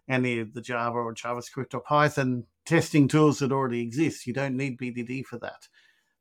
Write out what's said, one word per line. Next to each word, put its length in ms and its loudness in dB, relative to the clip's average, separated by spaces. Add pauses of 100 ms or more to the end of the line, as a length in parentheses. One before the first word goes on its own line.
any 320 0
of 140 -8
the 80 -10
Java 380 -4
or 140 -6
JavaScript 600 -8
or 80 -6
Python 640 2 (200)
testing 440 4
tools 300 6
that 120 0
already 300 0
exist. 440 -4
You 80 -6
don't 220 -4
need 220 -4
B 140 -8
D 120 -6
D 180 -8
for 180 -12
that. 280 -14 (540)